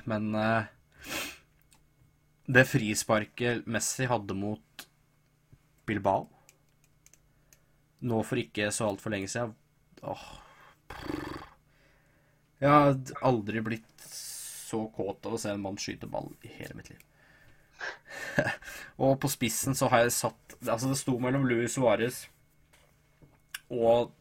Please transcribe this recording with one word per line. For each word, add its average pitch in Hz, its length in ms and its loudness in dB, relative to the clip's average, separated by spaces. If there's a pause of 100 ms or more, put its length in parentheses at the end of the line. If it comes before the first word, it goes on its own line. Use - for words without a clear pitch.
(100)
men, 107 240 -2
eh, 110 320 2 (1800)
det 131 220 8
frisparket 113 1000 0
Messi 117 400 -2
hadde 104 280 0
mot 104 520 -8 (1000)
Bilbao, 101 420 0 (1700)
nå 113 240 0
for 127 100 -2
ikke 104 380 -2
så 110 140 0
alt 98 140 -4
for 110 120 -4
lenge 98 160 -4
siden, 120 240 -4 (480)
åh. - 240 -10 (2250)
Jeg 139 100 4
har 143 240 8 (280)
aldri 110 380 2
blitt 113 400 -6
så - 920 -8
kåt 98 360 -6
av 110 100 -4
å - 20 -4
se 107 140 -4
en 101 100 -4
mann 95 140 -6
skyte - 340 -8
ball - 220 -6 (100)
i - 60 -16
hele - 260 -14
mitt - 160 -18
liv. - 120 -20 (1300)
<laughs> - 100 2 (580)
Og 135 160 4
på 139 80 0
spissen 127 480 -2
så 123 160 2
har 120 140 8
jeg 120 100 0
satt, - 480 -6
altså, 117 240 0
det 135 100 0
sto 127 220 0
mellom 131 260 2
Luis 120 300 2
Suarez 120 480 2 (1500)
og 117 480 4